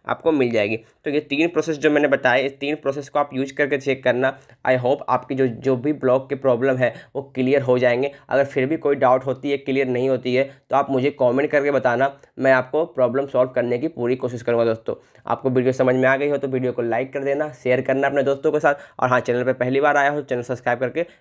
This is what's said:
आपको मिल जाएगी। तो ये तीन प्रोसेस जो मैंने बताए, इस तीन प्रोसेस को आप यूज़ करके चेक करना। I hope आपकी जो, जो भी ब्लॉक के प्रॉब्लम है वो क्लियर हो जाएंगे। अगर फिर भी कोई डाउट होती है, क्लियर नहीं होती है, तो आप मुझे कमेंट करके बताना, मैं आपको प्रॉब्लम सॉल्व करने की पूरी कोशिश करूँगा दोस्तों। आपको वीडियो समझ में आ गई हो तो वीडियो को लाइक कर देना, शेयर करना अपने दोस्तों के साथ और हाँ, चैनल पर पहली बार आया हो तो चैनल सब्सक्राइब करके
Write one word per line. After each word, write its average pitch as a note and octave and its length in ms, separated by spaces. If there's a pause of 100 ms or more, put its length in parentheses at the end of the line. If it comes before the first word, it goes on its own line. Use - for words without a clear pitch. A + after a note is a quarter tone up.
आपको - 240
मिल C3 200
जाएगी। A2 260 (280)
तो - 40
ये D3 120
तीन D3 260
प्रोसेस D#3 300
जो D3+ 140
मैंने D3 160
बताए, C3 360
इस C3+ 160
तीन C#3+ 160
प्रोसेस C#3 340
को D3 100
आप C#3+ 140
यूज़ C3+ 200
करके C#3+ 240
चेक C3 260
करना। C3 340 (280)
I C3 120
hope B2 320
आपकी B2+ 260
जो, C3 120
जो B2+ 300
भी C#3 180
ब्लॉक C3 340
के C#3 80
प्रॉब्लम C3 400
है B2 160 (220)
वो C3+ 60 (140)
क्लियर C3 260
हो B2+ 180
जाएंगे। B2 320 (180)
अगर C3+ 160
फिर C3+ 200
भी D#3 120
कोई C#3+ 200
डाउट B2+ 280
होती C3 260
है, C#3 80
क्लियर C3+ 280
नहीं B2+ 220
होती B2+ 260
है, C3 80 (260)
तो B2+ 60
आप C3+ 160
मुझे C3+ 220
कमेंट C3 380
करके C#3+ 200
बताना, C3+ 400 (280)
मैं C3+ 140
आपको C3 340
प्रॉब्लम C3 400
सॉल्व B2+ 240
करने A#2+ 260
की A#2+ 120
पूरी A#2+ 280
कोशिश B2 240
करूँगा A#2 240
दोस्तों। A2+ 300 (300)
आपको B2 240
वीडियो B2+ 240
समझ B2+ 220
में C3 120
आ C3+ 100
गई C#3+ 120
हो C#3+ 80
तो C#3 100
वीडियो B2+ 240
को A#2+ 120
लाइक A#2+ 300
कर C#3 100
देना, C#3+ 300
शेयर B2+ 300
करना C3+ 240
अपने C#3 160
दोस्तों C#3 280
के D3 80
साथ D3 300 (100)
और B2+ 100
हाँ, B2 120
चैनल B2 220
पर B2+ 120
पहली B2+ 260
बार D3 160
आया C#3 120
हो D3 120
तो C3+ 40
चैनल B2 180
सब्सक्राइब B2 360
करके C3 260 (160)